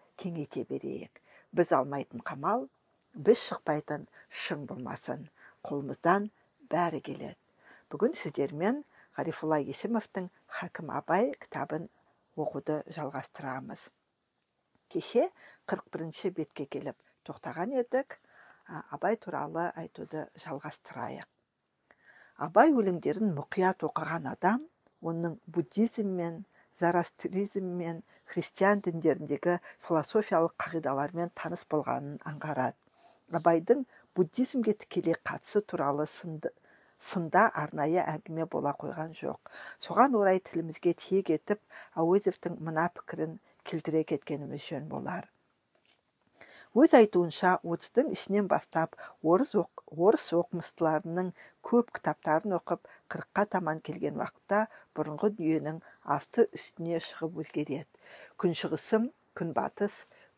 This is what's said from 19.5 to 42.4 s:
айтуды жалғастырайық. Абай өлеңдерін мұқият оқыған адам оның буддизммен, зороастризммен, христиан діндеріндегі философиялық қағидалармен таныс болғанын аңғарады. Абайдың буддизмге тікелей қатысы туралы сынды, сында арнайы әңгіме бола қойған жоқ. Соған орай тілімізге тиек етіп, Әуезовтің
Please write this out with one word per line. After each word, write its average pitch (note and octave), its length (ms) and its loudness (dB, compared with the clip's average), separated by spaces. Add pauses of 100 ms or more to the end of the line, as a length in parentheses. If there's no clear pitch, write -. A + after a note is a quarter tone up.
айтуды D#3 460 -10 (100)
жалғастырайық. C3+ 960 -10 (1120)
Абай G#3+ 320 8
өлеңдерін F#3+ 640 2
мұқият F#3 500 0
оқыған D#3 460 -4
адам A3+ 320 2 (420)
оның E3 300 -2 (100)
буддизммен, F3 920 -2 (340)
зороастризммен, F3+ 1300 0 (240)
христиан G3 560 2
діндеріндегі E3 760 0 (180)
философиялық E3 800 2
қағидалармен D#3+ 800 -2
таныс E3+ 320 -2
болғанын C#3+ 560 -2
аңғарады. D3 480 -4 (560)
Абайдың E3+ 560 4 (300)
буддизмге A3 580 2
тікелей - 480 -2
қатысы - 400 -2
туралы D3 480 0
сынды, D#3 400 -2 (480)
сында F#3 560 4
арнайы D#3 480 0
әңгіме D#3+ 480 -4
бола C#3+ 240 -2
қойған D#3+ 400 -8
жоқ. - 400 -8 (240)
Соған A#3+ 400 4
орай F#3+ 240 4
тілімізге E3 560 -2
тиек F#3+ 320 0
етіп, E3+ 320 0 (320)
Әуезовтің F3 640 2